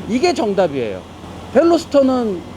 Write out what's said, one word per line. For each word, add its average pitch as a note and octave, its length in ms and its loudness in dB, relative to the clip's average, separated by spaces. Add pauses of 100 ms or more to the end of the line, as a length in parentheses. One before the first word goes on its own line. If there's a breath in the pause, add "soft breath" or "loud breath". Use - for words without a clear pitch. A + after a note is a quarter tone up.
이게 C4 240 2
정답이에요. D#3 640 -2 (540)
벨로스터는 C4 880 2 (160)